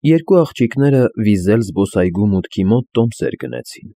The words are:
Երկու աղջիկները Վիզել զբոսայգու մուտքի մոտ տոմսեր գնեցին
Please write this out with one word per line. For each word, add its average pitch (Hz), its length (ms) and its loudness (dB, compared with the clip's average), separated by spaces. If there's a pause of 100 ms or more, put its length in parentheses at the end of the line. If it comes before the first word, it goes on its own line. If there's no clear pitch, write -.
Երկու 160 340 2
աղջիկները 139 640 0 (120)
Վիզել 104 480 2
զբոսայգու 95 640 -2
մուտքի 95 400 -2
մոտ 120 240 0
տոմսեր - 480 -4
գնեցին - 600 -14